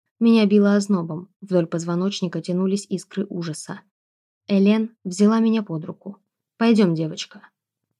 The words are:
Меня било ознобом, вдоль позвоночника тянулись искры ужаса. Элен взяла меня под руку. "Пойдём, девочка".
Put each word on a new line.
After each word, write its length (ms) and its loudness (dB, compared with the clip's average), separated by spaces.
Меня 260 4
било 280 4
ознобом, 540 -2
вдоль 260 0
позвоночника 760 -4
тянулись 480 -4
искры 400 -6
ужаса. 540 -10
Элен 580 2
взяла 360 2
меня 220 0
под 220 -8
руку. 340 -16
"Пойдём, 380 4
девочка". 540 -8